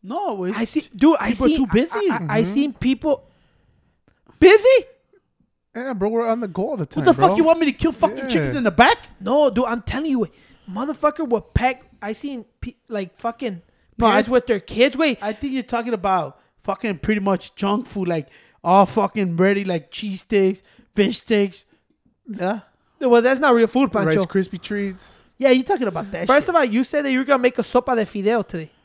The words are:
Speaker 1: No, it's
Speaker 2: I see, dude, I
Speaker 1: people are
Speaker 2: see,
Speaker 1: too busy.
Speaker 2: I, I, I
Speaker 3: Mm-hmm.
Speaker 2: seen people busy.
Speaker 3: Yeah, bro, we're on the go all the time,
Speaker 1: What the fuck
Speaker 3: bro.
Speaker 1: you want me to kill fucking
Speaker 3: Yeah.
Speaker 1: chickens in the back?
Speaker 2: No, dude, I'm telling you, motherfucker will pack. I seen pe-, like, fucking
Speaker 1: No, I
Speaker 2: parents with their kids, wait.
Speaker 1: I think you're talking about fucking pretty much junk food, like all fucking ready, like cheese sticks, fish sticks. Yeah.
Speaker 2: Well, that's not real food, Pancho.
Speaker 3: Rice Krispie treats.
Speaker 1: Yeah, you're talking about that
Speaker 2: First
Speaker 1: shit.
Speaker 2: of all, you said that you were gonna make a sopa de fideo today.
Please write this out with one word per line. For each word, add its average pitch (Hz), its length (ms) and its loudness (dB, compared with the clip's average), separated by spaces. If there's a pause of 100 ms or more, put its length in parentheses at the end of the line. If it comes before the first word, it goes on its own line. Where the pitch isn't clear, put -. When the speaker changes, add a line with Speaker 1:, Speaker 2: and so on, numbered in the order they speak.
Speaker 1:
No, 233 420 -6
it's 208 140 -4
Speaker 2:
I 233 60 -2
see, - 300 -6
dude, 285 240 6
I 202 120 -4
Speaker 1:
people 247 160 0
are - 20 6
Speaker 2:
see, 294 80 2
Speaker 1:
too 262 160 0
busy. 285 260 0 (120)
Speaker 2:
I, 233 80 -2 (100)
I, 214 100 0
I 226 40 2
Speaker 3:
Mm-hmm. 185 100 -2
Speaker 2:
seen 277 220 0
people 269 520 -2 (1120)
busy. 427 300 8 (1040)
Speaker 3:
Yeah, 262 200 -10
bro, 196 160 -2
we're 233 180 -2
on 226 120 0
the 233 60 -6
go 185 240 -6
all 294 60 -6
the 170 100 -4
time, - 180 -6
Speaker 1:
What 349 120 4
the - 40 -4
fuck 381 100 6
Speaker 3:
bro. - 60 0
Speaker 1:
you 330 80 2
want 330 140 4
me 330 80 0
to 277 60 0
kill - 200 -2
fucking 277 260 -2
Speaker 3:
Yeah. 269 100 -8
Speaker 1:
chickens 160 260 -2
in 277 100 -4
the 214 60 2
back? 247 380 2 (100)
Speaker 2:
No, 269 320 2
dude, 226 140 0
I'm 233 180 -6
telling 294 280 -6
you, 233 180 -2 (420)
motherfucker 294 580 -4
will 233 120 -2
pack. - 440 -2 (160)
I 214 120 -10
seen 254 320 -12 (160)
pe-, - 140 -14 (140)
like, 202 300 -10
fucking 233 440 -8 (360)
Speaker 1:
No, 233 80 2
I 220 40 4
Speaker 2:
parents 208 180 2
with 240 180 0
their 214 140 -2
kids, 262 360 0
wait. 294 260 0
Speaker 1:
I 214 100 -6
think 262 220 -8
you're 262 100 -4
talking 233 300 -6
about 180 440 -4 (240)
fucking 202 360 -6
pretty 214 220 -2
much 190 360 -4
junk 208 300 -2
food, 190 200 -6
like 165 220 -4 (340)
all 185 240 4
fucking 196 500 -2
ready, 196 280 2
like 175 260 -6
cheese 196 300 -10
sticks, 196 420 0 (320)
fish 208 280 0
sticks. 202 420 -2 (640)
Yeah. 202 320 -6 (400)
Speaker 2:
Well, 240 200 6
that's 254 200 2
not 285 140 4
real 226 120 4
food, 247 260 0
Pancho. 190 280 2
Speaker 3:
Rice 185 60 0
Krispie 190 360 -4
treats. 202 560 -8 (200)
Speaker 1:
Yeah, 262 120 2
you're 254 140 4
talking 262 240 -2
about 185 240 -8
that 175 160 -6
Speaker 2:
First 285 180 4
Speaker 1:
shit. - 40 -6
Speaker 2:
of 339 60 2
all, 311 80 4
you 240 200 0
said 294 200 -4
that 277 80 -2
you 254 60 0
were 269 60 -2
gonna 269 180 0
make 247 160 0
a 240 40 -2
sopa 247 340 0
de 220 80 0
fideo 208 420 -2
today. 160 240 -12 (140)